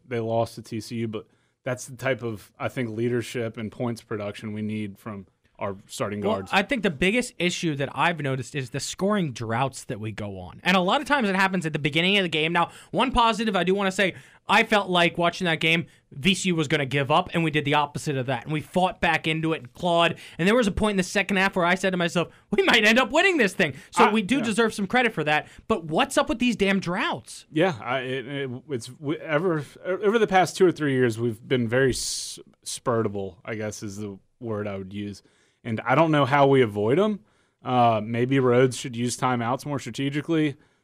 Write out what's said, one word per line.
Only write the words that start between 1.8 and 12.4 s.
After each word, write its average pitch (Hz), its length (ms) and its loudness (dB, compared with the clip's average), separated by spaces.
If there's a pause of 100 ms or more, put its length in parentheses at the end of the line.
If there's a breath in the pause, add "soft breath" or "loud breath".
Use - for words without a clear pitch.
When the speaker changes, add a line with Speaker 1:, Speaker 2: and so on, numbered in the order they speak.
Speaker 1:
the 131 120 -16
type 123 260 -2
of, 110 340 -10
I 135 120 -6
think, 123 220 -6
leadership 117 680 -4
and 110 120 -8
points 117 320 -6
production 104 520 -8
we 107 80 -8
need 107 360 -6
from 98 300 -14 (320)
our 101 160 -6 (120)
starting 104 340 -6
Speaker 2:
Well, 202 140 0
Speaker 1:
guards. 95 180 -8
Speaker 2:
I 190 80 4
think 214 220 -2
the 202 80 0
biggest 196 480 0
issue 170 380 -2
that 135 160 -2
I've 160 280 0
noticed 135 320 -4
is 135 160 -6
the 139 100 -8
scoring 185 540 -2
droughts 117 520 -4
that 113 140 -8
we 110 120 -6
go 101 260 -10
on. 90 260 -14
And 185 140 4
a - 40 4
lot 208 200 2
of - 60 -8
times 277 200 2
it 190 80 0
happens 190 300 2
at 156 80 -2
the 156 60 -4
beginning 160 380 2
of 196 60 2
the 175 60 -2
game. 156 240 0